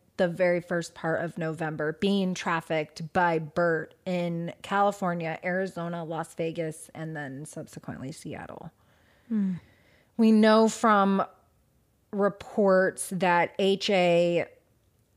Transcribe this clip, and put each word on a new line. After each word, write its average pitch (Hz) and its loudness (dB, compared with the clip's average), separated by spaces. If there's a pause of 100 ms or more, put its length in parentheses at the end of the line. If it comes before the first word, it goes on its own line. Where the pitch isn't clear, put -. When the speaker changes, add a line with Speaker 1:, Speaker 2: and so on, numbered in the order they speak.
(160)
Speaker 1:
the 180 2
very 175 2
first 170 -6
part - -2
of 170 -8
November, 156 -4
being 196 0
trafficked 165 -4
by 175 2
Burt 160 -2 (100)
in 170 -4 (100)
California, 185 0
Arizona, 175 -4
Las 160 -8
Vegas, 160 -6
and 160 -10
then 139 -10
subsequently - -12
Seattle. - -14 (580)
Speaker 2:
Hmm. 196 -2 (640)
Speaker 1:
We 220 6
know 220 6
from 196 2 (880)
reports 196 0
that 175 2
H 190 0
A 175 4 (720)